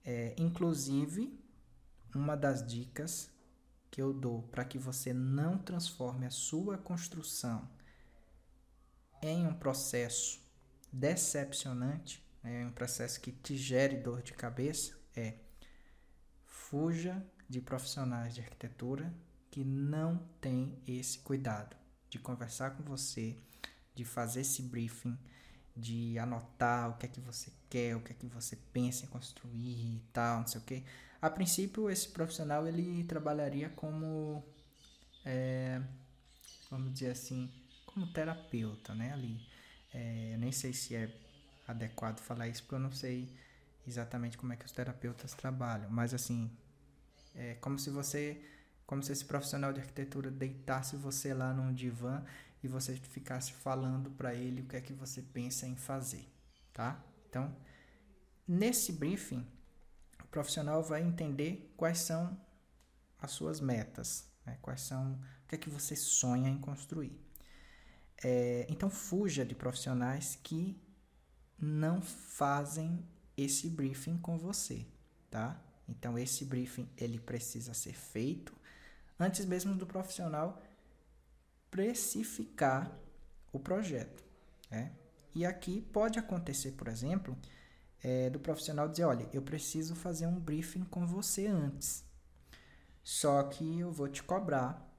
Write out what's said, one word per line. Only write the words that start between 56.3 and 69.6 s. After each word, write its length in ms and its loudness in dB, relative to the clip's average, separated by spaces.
tá? 300 -2
Então, 260 -2
nesse 440 4
briefing, 540 0
o 40 -18
profissional 540 2
vai 220 2
entender 760 0
quais 220 4
são 400 2
as 120 -6
suas 280 -2
metas, 680 0
né? 180 -8
Quais 200 -6
são, 320 0
o 40 -20
que 80 -4
é 20 -4
que 120 -6
você 260 -2
sonha 540 6
em 80 4
construir. 640 -4
É, 460 6
então, 200 2
fuja 560 2
de 80 -4
profissionais 880 0